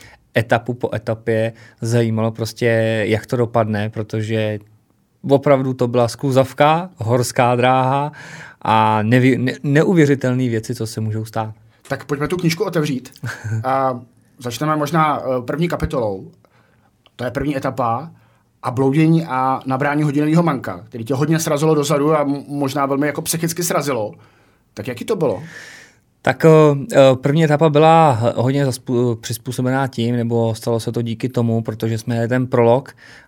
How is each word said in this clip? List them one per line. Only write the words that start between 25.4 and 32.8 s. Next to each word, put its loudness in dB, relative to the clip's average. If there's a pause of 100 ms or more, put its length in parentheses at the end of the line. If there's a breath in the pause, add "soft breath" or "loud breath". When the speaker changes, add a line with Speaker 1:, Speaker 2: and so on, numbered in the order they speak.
Speaker 1:
Tak, 0
eh, 8 (440)
eh, 8
první 2
etapa 4
byla 6 (240)
hodně 0
zaspu-, 0
přizpůsobená -4
tím, -2
nebo 0
stalo -2
se -6
to -4
díky -4
tomu, 0
protože -4
jsme -6
jeli -2
ten 0
prolog 2 (320 loud breath)